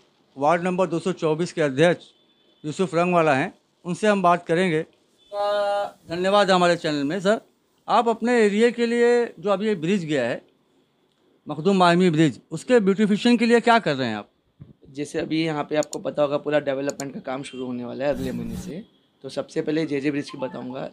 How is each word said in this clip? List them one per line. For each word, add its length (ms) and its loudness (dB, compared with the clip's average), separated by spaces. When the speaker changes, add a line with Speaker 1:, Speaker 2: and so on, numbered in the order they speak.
Speaker 1:
वार्ड 260 2
नंबर 240 0
दो 120 -4
सौ 120 -2
चौबीस 420 -2
के 80 -2
अध्यक्ष 440 2
यूसुफ 320 -4
रंगवाला 400 4
हैं, 180 -2
उनसे 220 -4
हम 140 2
बात 240 2
करेंगे। 340 0
आ, 1040 -4
धन्यवाद 420 2
हमारे 240 4
चैनल 280 -4
में। 160 -4
सर, 200 0
आप 220 2
अपने 280 0
एरिया 320 4
के 160 -2
लिए 400 2
जो 100 -4
अभी 180 0
ये 80 0
ब्रिज 300 -2
गया 220 0
है, 140 -6
मखदूम 300 0
माहिमी 320 6
ब्रिज, 300 2
उसके 280 2
ब्यूटिफिकेशन 580 2
के 80 0
लिए 140 4
क्या 200 4
कर 160 -2
रहे 120 -2
हैं 80 -4
आप? 140 -10
Speaker 2:
जैसे 300 -8
अभी 260 -2
यहाँ 180 -2
पे 120 -6
आपको 240 -4
पता 220 -4
होगा 160 0
पूरा 220 -2
डेवलपमेंट 540 -4
का 80 -14
काम 220 -8
शुरू 220 -12
होने 200 -8
वाला 200 -8
है 80 0
अगले 180 -6
महीने 260 -8
से, 280 -12
तो 60 -14
सबसे 320 -6
पहले 240 -2
जेजे 260 -2
ब्रिज 180 -6
की 80 -14
बताऊँगा। 560 -10